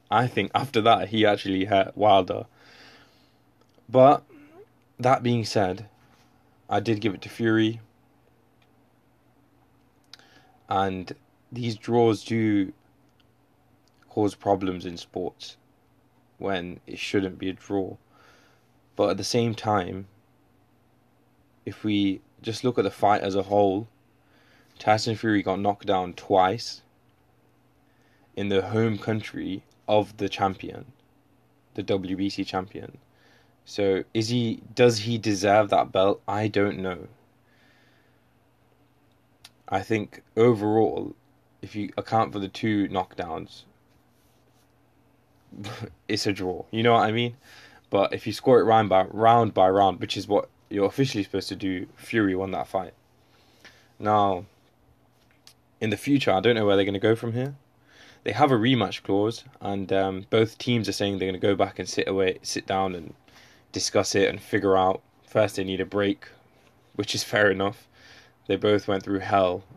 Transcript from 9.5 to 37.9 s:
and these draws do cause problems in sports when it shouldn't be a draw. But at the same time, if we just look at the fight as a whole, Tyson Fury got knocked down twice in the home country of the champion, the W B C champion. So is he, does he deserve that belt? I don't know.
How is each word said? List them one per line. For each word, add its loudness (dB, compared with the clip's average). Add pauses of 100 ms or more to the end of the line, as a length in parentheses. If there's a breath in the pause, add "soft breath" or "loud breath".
and -2 (400)
these -6
draws 2
do 0 (1400)
cause -2
problems -4
in -12
sports -12 (800)
when -6
it -14
shouldn't -2
be -6
a -4
draw. -6 (1000 soft breath)
But 2
at -2
the -6
same 0
time, -2 (1600)
if -12
we 0 (200)
just -6
look 0
at 2
the -4
fight 2
as -4
a 0
whole, 0 (920 soft breath)
Tyson 0
Fury 0
got -2
knocked -2
down -2
twice 0 (1500 soft breath)
in -4
the 2
home 0
country -6 (240)
of 2
the -4
champion, -6 (880)
the -6
W -4
B -2
C -6
champion. -10 (640 soft breath)
So -2 (100)
is -2
he, -2 (100)
does 6
he -4
deserve 2
that 2
belt? 2
I -2
don't 0
know. -8 (2500 soft breath)